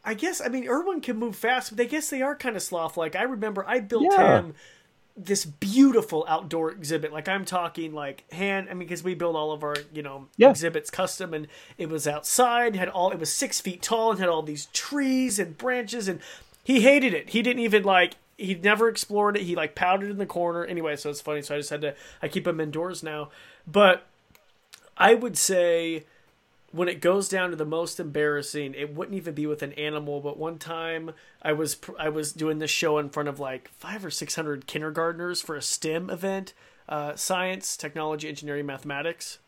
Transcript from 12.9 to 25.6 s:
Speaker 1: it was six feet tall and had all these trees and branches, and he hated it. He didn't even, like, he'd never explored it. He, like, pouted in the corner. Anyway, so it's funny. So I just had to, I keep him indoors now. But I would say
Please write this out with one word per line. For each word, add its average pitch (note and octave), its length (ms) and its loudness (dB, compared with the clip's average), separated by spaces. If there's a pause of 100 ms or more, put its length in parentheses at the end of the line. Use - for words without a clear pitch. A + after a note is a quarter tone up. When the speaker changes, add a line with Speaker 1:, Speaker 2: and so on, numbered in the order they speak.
Speaker 1:
it E3+ 80 -6
was D#3 120 -2
six - 280 -2
feet F3+ 220 -6
tall A3+ 280 2
and G3 80 0
had F#3 100 2
all D#3+ 140 2
these D3+ 300 -8
trees C4 680 0
and E3+ 180 -4
branches, A#3+ 520 -2
and F3+ 100 -4 (460)
he B3+ 160 6
hated B3+ 340 8
it. C#3+ 160 -4
He A3+ 120 2
didn't B3 200 2
even, G#3+ 220 4
like, F3+ 300 6 (240)
he'd F#3 260 -4
never G#3+ 240 6
explored G#3 480 2
it. G3+ 60 0
He, F3 120 -2
like, D#3 220 -2
pouted G3 340 2
in G3+ 80 -8
the G3 80 -2
corner. E3+ 380 -2
Anyway, D#3+ 320 -4
so D3 140 -8
it's D3 100 -8
funny. D3+ 220 -6
So D3 120 -6
I D3 40 -4
just C#3+ 120 -8
had D3 120 -6
to, C#3+ 120 -4 (280)
I E3+ 60 -4
keep F3+ 180 -4
him E3+ 120 0
indoors D#3+ 460 -4
now. D3+ 240 -8 (420)
But F#3 340 6 (920)
I A3+ 180 8
would A#3 220 -2
say E3+ 680 2 (680)